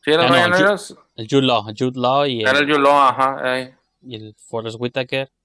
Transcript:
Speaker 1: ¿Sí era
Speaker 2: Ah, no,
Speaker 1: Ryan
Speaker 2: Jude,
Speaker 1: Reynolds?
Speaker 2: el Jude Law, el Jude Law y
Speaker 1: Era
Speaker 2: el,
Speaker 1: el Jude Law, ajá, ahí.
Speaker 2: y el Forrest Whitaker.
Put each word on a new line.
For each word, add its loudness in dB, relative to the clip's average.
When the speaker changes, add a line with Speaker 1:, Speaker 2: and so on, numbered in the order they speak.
Speaker 1:
¿Sí -2
era 2
Speaker 2:
Ah, 2
no, 4
Speaker 1:
Ryan 4
Speaker 2:
Jude, 2
Speaker 1:
Reynolds? -2
Speaker 2:
el -12
Jude 4
Law, 0
el -12
Jude -4
Law 2
y -4
Speaker 1:
Era 0
Speaker 2:
el, 2
Speaker 1:
el 2
Jude 0
Law, 4
ajá, 2
ahí. -8
Speaker 2:
y -16
el -16
Forrest -8
Whitaker. -4